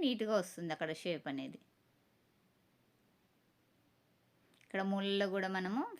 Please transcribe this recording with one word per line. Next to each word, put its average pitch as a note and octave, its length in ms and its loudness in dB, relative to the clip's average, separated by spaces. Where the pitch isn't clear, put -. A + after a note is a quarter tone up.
నీట్‌గా A3 360 2
వస్తుంది F3 360 -4
అక్కడ D#3+ 260 -2
షేప్ E3 300 -2
అనేది. C3+ 280 -6
ఇక్కడ - 180 -4
మూలల్లో G3 440 2
కూడా F#3+ 220 2
మనము G3 240 0